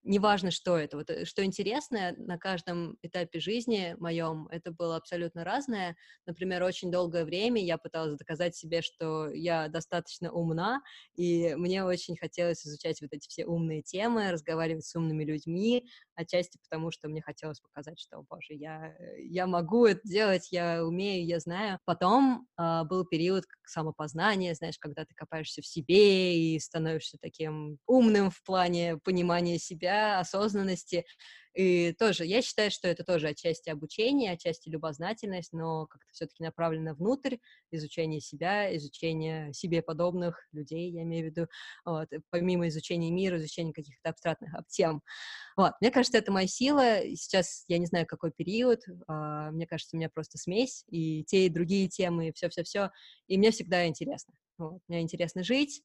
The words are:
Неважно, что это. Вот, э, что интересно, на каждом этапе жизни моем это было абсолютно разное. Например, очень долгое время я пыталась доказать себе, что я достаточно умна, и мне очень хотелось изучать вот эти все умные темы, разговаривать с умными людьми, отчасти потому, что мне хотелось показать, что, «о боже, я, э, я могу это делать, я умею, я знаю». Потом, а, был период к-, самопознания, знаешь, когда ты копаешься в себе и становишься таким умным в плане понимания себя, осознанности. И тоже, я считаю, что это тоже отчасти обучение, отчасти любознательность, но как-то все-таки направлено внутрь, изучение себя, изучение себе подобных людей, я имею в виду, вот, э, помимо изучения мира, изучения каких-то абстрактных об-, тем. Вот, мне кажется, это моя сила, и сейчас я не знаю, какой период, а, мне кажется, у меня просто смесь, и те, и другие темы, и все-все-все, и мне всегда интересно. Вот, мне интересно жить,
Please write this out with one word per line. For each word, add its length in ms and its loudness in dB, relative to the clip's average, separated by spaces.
Неважно, 480 4
что 260 2
это. 200 -4
Вот, 120 -8
э, 160 -6
что 180 -2
интересно, 720 -2
на 200 -8
каждом 640 -6
этапе 380 -6
жизни 580 -2
моем 500 -4
это 240 -10
было 240 -4
абсолютно 480 -6
разное. 520 -4
Например, 380 -4
очень 260 -2
долгое 360 0
время 360 0
я 160 0
пыталась 380 -4
доказать 400 -4
себе, 260 -2
что 480 -4
я 380 -2
достаточно 640 -6
умна, 500 0
и 400 2
мне 280 0
очень 320 -2
хотелось 500 -2
изучать 360 -6
вот 100 -12
эти 160 -14
все 180 -8
умные 360 -2
темы, 500 0
разговаривать 540 -4
с 100 -12
умными 280 0
людьми, 600 0
отчасти 460 -2
потому, 300 -6
что 160 -12
мне 140 -6
хотелось 380 -12
показать, 400 -16
что, 180 -18
«о 60 -18
боже, 300 -16
я, 440 -14
э, 240 -14
я 260 -2
могу 380 4
это 220 6
делать, 440 2
я 340 0
умею, 400 -2
я 140 -2
знаю». 460 -4
Потом, 720 4
а, 280 0
был 220 0
период 400 2
к-, 220 -20
самопознания, 840 -2
знаешь, 260 -6
когда 240 -10
ты 100 -16
копаешься 480 -10
в 40 -14
себе 720 6
и 40 -2
становишься 600 -4
таким 640 -8
умным 440 8
в 140 -8
плане 600 2
понимания 540 2
себя, 640 0
осознанности. 840 -2
И 440 6
тоже, 280 4
я 160 4
считаю, 280 0
что 180 -2
это 160 0
тоже 240 2
отчасти 420 -2
обучение, 600 0
отчасти 380 -4
любознательность, 840 -6
но 320 -4
как-то 280 -20
все-таки 300 -10
направлено 500 -2
внутрь, 440 0
изучение 480 -4
себя, 560 -2
изучение 800 -4
себе 280 0
подобных 720 -2
людей, 400 -6
я 120 -8
имею 220 -2
в 40 -6
виду, 180 -4
вот, 260 -4
э, 80 -8
помимо 380 2
изучения 420 -2
мира, 280 0
изучения 360 -6
каких-то 360 -10
абстрактных 440 -6
об-, 140 -12
тем. 340 2
Вот, 240 6
мне 120 6
кажется, 260 4
это 140 2
моя 160 2
сила, 520 4
и 160 -4
сейчас 520 0
я 100 4
не 80 0
знаю, 200 2
какой 260 -6
период, 500 2
а, 440 -6
мне 140 -4
кажется, 300 -8
у 40 -2
меня 100 -2
просто 280 -8
смесь, 520 -2
и 340 -2
те, 220 6
и 40 4
другие 380 2
темы, 400 -2
и 60 -4
все-все-все, 560 -4
и 100 2
мне 140 8
всегда 360 2
интересно. 460 -6
Вот, 300 -10
мне 140 -2
интересно 420 -4
жить, 400 0